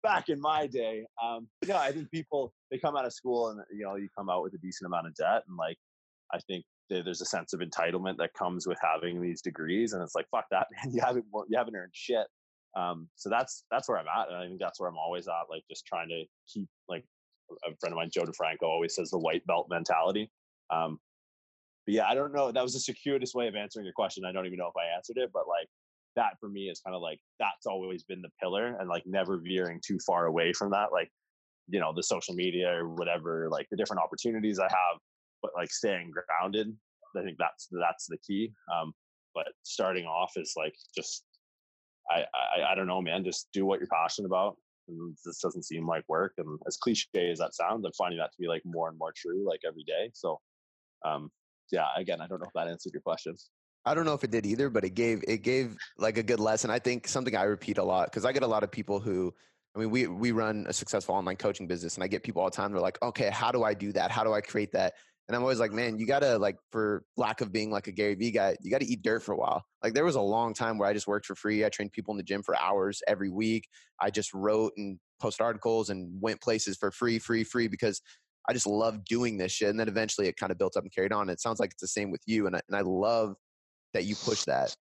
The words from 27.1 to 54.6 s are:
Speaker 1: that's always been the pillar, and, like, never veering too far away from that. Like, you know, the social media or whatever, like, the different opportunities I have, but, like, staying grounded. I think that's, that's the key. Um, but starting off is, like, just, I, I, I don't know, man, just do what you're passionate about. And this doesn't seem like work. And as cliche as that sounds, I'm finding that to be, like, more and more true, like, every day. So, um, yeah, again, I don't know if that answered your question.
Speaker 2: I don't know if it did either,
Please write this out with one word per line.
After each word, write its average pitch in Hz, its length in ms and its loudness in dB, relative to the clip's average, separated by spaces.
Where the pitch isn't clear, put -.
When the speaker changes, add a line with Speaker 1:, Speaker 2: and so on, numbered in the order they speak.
Speaker 1:
that's 101 280 -2
always 92 360 -4
been 90 180 -10
the 90 100 -14
pillar, 101 380 0
and, 95 100 -4
like, 87 160 -2
never 92 320 0
veering 87 480 -2
too 95 200 0
far 87 200 4
away 85 280 4
from 101 180 0
that. 104 200 2
Like, 85 180 0
you 95 100 0
know, 80 160 0
the 85 80 -2
social - 300 -2
media 90 400 2
or 85 160 -2
whatever, 82 600 -2
like, 76 200 -2
the 101 80 -2
different 101 240 0
opportunities 107 580 0
I 95 40 4
have, 90 360 4
but, - 140 -4
like, 87 160 -2
staying 87 400 -2
grounded. 92 640 -2
I 92 60 -2
think 90 160 -6
that's, - 340 -2
that's 87 360 -2
the 80 100 -8
key. 107 340 -2
Um, 80 180 -2
but 78 120 -2
starting 92 420 0
off 85 300 -2
is, 82 220 -6
like, 78 160 -2
just, - 280 -6
I, 82 140 4
I, 69 380 2
I 95 40 2
don't 92 120 0
know, 92 140 0
man, 87 220 -2
just - 300 -4
do 95 120 2
what 95 140 2
you're 87 80 -4
passionate 82 400 0
about. 95 300 2
And 82 380 -10
this 82 140 -10
doesn't 87 240 -2
seem 82 240 -4
like 82 200 0
work. 87 300 0
And 78 300 -6
as - 100 -6
cliche 95 540 0
as 80 80 -4
that - 160 -2
sounds, 104 280 0
I'm 87 100 -4
finding 87 260 -2
that 78 120 -2
to - 80 -20
be, 87 80 -2
like, 82 160 0
more 85 260 -2
and 80 100 -14
more 80 180 -4
true, 92 260 -2
like, 85 240 0
every 80 160 -8
day. 85 300 -2
So, 80 260 -4
um, 76 280 -4
yeah, 82 160 2
again, 87 240 -2
I 80 60 -10
don't 90 120 -6
know 87 60 -8
if - 80 -14
that 82 140 -2
answered - 260 -8
your - 80 -6
question. 82 340 -4
Speaker 2:
I 147 100 2
don't 165 100 2
know 151 80 4
if 139 100 -2
it 123 60 0
did 107 160 2
either, 117 240 2